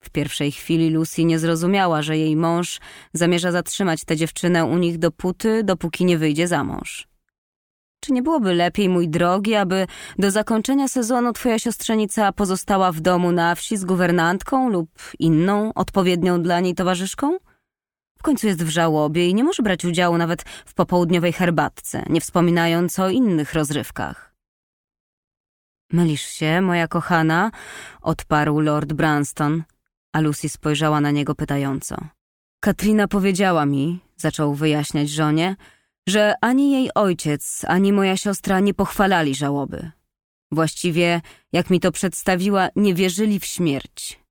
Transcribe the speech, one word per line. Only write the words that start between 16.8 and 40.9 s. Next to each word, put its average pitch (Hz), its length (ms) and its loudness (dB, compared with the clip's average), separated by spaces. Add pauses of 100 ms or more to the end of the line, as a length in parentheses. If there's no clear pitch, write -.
W - 40 -20
końcu 254 240 0
jest 175 180 0
w 160 40 -2
żałobie 156 600 2
i 185 60 2
nie 226 100 2
może 330 180 0
brać 196 220 0
udziału 175 340 2
nawet 170 240 -2
w - 320 -20
popołudniowej 175 580 2
herbatce, - 760 -2
nie 165 120 2
wspominając 170 760 2
o 190 120 2
innych 185 440 0
rozrywkach”. 139 800 -4 (1600)
„Mylisz 165 300 2
się, 160 380 -2
moja 175 280 0
kochana”, 165 640 0 (520)
odparł 151 580 0
lord 151 320 0
Branston, 151 680 0 (500)
a 156 80 0
Lucy 151 280 -2
spojrzała 151 520 0
na 147 100 2
niego 147 240 0
pytająco. 139 600 -4 (640)
„Katrina 208 480 2
powiedziała 185 580 2
mi”, 143 340 -2 (160)
zaczął 151 380 -2
wyjaśniać 147 560 0
żonie, 156 460 0 (520)
„że 208 320 4
ani 269 320 2
jej 262 220 2
ojciec, 160 720 -2
ani 196 240 4
moja 196 240 2
siostra 190 440 -2
nie 202 140 2
pochwalali 180 600 0
żałoby. 143 560 -6 (640)
Właściwie, 170 680 0 (320)